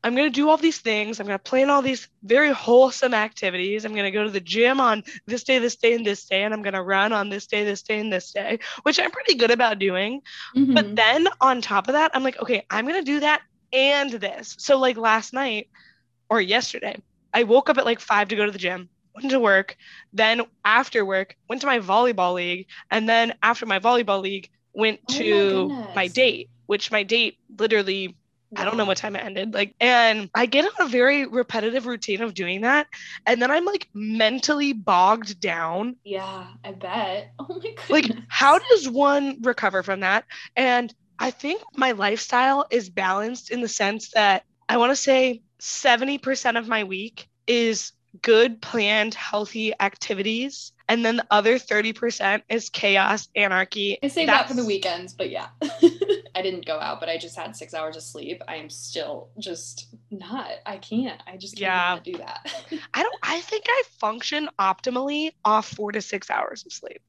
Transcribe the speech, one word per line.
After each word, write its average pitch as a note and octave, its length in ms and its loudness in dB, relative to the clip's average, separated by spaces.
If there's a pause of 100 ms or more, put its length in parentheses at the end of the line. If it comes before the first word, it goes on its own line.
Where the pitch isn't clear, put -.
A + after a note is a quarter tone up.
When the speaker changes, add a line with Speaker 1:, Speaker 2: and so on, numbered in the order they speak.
Speaker 1:
I'm A#3+ 120 0
gonna D4 160 4
do C#4+ 180 2
all D#4 80 6
these D#4 220 2
things. G#3+ 400 -2
I'm G3+ 80 -8
gonna G3 120 -4
plan C4+ 300 2
all C#4+ 140 4
these C4 240 -4 (160)
very C#4 280 4
wholesome B3+ 600 4
activities. G#3 720 -2
I'm G#3+ 100 -6
gonna G3+ 160 0
go G#3 120 0
to G#3+ 80 -2
the G3 100 -2
gym A#3 400 2
on A3 220 2 (240)
this A#3 160 -4
day, C4 160 4
this A#3 160 0
day, A#3 180 4
and A#3 120 -2
this G3+ 200 -2
day. F#3+ 180 0
And G#3+ 100 -2
I'm G#3+ 100 -8
gonna F#3+ 200 -4
run G3 300 2
on G#3 160 0
this G3+ 180 -8
day, G#3 160 0
this G3+ 200 -4
day, G#3+ 160 -4
and G#3+ 120 -4
this F#3 200 -4
day," G#3 280 -4 (240)
which D4+ 160 2
I'm F4 120 -2
pretty B4+ 240 0
good A#3 160 4
about A3+ 280 2
doing. G3 420 -2 (340)
But C4 300 6
Speaker 2:
Mm-hmm. G#3 100 -6
Speaker 1:
then A#3+ 320 4 (120)
on B3+ 220 4
top G3+ 260 0
of C4 60 0
that, D#4 220 4
I'm C4 80 0
like, C4 180 -2
"Okay, A3+ 280 -2
I'm G#3+ 160 -2
gonna E4+ 180 -2
do C#4+ 180 0
that D4 200 2 (300)
and C#4 400 2
this." A3 480 -10
So, C#4 200 4
like, B3+ 180 2
last A3 360 0
night B3 360 -4 (600)
or A3 120 2
yesterday, G#3 580 -2 (340)
I A#3+ 100 4
woke B3 260 6
up C4+ 80 4
at, C4 80 2
like, A3+ 140 0
five G#3 300 0
to A3 60 -2
go G#3 120 0
to G#3 40 -2
the G3 60 -12
gym, F3+ 320 -6 (240)
went C4 160 -8
to C4 100 2
work, G3 360 2 (380)
then A3 280 2 (240)
after A3 400 2
work, F#3+ 300 -4 (120)
went B3 140 -6
to C#4+ 60 -2
my C4 120 2
volleyball F#3+ 540 2
league, F3 340 -4 (220)
and A3 180 0
then A#3 360 2
after A#3 240 0
my G3 120 0
volleyball G#3 420 2
league, G3 280 -6 (240)
went G#3+ 360 0
Speaker 2:
Oh - 20 -2
my C4+ 60 -2
Speaker 1:
to G3+ 520 2
my G3+ 340 -6
Speaker 2:
goodness. F3+ 100 -6
Speaker 1:
date, - 360 2 (180)
which G3+ 240 -2
my G#3+ 120 0
date A3+ 340 0 (220)
literally, G3 560 0 (400)
I G3 80 -4
don't A3 140 -2
know A3 80 2
Speaker 2:
Wow. - 20 0
Speaker 1:
what F#3+ 100 0
time G3+ 200 -8
it - 80 -8
ended. G3 280 -8
Like, G3+ 280 -4
and A3+ 520 4
I A#3 120 2
get C4+ 180 2
on G#4 80 0 (140)
a C4+ 40 -6
very C4 360 4
repetitive A#3 640 -2
routine A3 340 -6
of A3+ 120 -6
doing F#3 280 -4
that. C#4+ 260 2 (380)
And A#3 160 2
then B3+ 100 2
I'm, E4+ 140 2
like, G4+ 280 -4
mentally A3+ 800 0
bogged G3+ 680 2
down. F3+ 640 -4
Speaker 2:
Yeah, F#3+ 420 -10 (160)
I G3 80 -14
bet. F#3+ 640 -6
<laughs> - 40 -20
Oh E4+ 220 -12
my A4 140 -10 (140)
Speaker 1:
Like, D4+ 180 4
Speaker 2:
goodness. - 220 -8
Speaker 1:
how C#4+ 300 6
does A4+ 280 4
one C#4 540 0
recover G3+ 420 0
from F#3+ 180 -4
that? G3 220 0 (320)
And B3 380 2 (260)
I B3 120 -2
think E4+ 300 -6 (140)
my C4 160 2
lifestyle B3 800 0
is G#3+ 180 -2
balanced G3 600 -4
in A#3+ 100 -4
the A#3 60 -4
sense G#3+ 440 -4
that G3+ 320 4 (260)
I A3+ 80 2
wanna B3 180 4
say C4 460 2 (180)
seventy C4 580 0
percent B3+ 380 -2
of A#3 140 -4
my A3 160 -2
week G3 420 -10 (180)
is A#3 460 0 (300)
good, A3+ 400 4
planned, G#3+ 540 0
healthy G#3+ 640 -4
activities. A3 920 -4 (180)
And A#3 160 2
then A#3 120 2
the - 140 -4
other G#3 280 4
thirty G#3+ 340 -2
percent G#3+ 560 -2
is A3 200 -4
chaos, G3+ 640 2
anarchy. G3 680 0
Speaker 2:
I C#4 40 -2
save D#4+ 200 0
that A3+ 200 4
for C4+ 60 -8
the B3 80 -2
Speaker 1:
That's A3+ 60 -2
Speaker 2:
weekends, F#3 460 -4
but - 160 -6
yeah. - 260 -10
<laughs> - 60 -10 (720)
I F#3 60 -2
didn't F#3 240 -6
go D#3 140 -4
out, D3+ 200 -6
but E3 100 -6
I E3 80 -2
just E3 200 -12
had D#3+ 180 -14
six - 180 -16
hours D#3 240 -8
of D#3 60 -16
sleep. D3+ 440 -12
I E3 80 -12
am D#3 140 -14
still D3 600 -12 (100)
just - 480 -14 (220)
not, G3+ 400 -12 (160)
I G3+ 120 -10
can't, A3 500 -6
I F#3 100 -18
just G3 220 -16
Speaker 1:
Yeah. F3+ 380 0
Speaker 2:
cannot E3+ 80 -16
do - 120 -10
that. - 280 -14 (260)
<laughs> - 220 -10
Speaker 1:
I D4 100 -2
don't, B4 200 -2
I E4 180 -4
think G#4+ 260 -8
I A#4+ 160 2 (160)
function A#3+ 480 -4 (120)
optimally C4 720 -2 (140)
off G#3+ 240 4
four G#3 220 -8
to G#3 100 -4
six - 280 -8
hours - 360 -4
of - 60 -20
sleep. - 380 -16